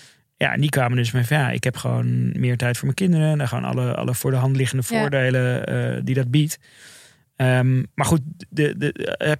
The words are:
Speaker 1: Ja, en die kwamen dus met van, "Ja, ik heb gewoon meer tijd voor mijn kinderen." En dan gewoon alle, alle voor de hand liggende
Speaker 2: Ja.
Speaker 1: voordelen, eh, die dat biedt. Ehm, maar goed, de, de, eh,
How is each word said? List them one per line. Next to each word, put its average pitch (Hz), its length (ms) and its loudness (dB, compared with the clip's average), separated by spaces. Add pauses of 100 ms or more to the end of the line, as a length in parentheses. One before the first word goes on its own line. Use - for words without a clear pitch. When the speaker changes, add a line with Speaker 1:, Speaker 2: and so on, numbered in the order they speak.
(380)
Speaker 1:
Ja, 139 160 0
en 127 80 0
die 147 80 2
kwamen 123 280 0
dus 117 140 0
met 120 160 0
van, 147 100 2
"Ja, 131 140 0
ik 120 120 -4
heb 123 140 -2
gewoon 123 640 -2
meer 123 180 0
tijd 120 200 -2
voor - 80 -8
mijn 135 100 0
kinderen." 160 360 2
En 151 60 0
dan 139 100 -2
gewoon - 160 -4
alle, 123 320 -2
alle 123 200 -2
voor 135 160 -2
de 131 60 2
hand 131 180 2
liggende 131 340 0
Speaker 2:
Ja. 226 100 0
Speaker 1:
voordelen, 127 640 2
eh, 123 380 -2
die 127 120 0
dat 127 160 0
biedt. 151 260 2 (800)
Ehm, 127 480 2 (120)
maar 143 100 0
goed, 160 160 4 (280)
de, - 280 0
de, - 140 -2 (260)
eh, 151 220 0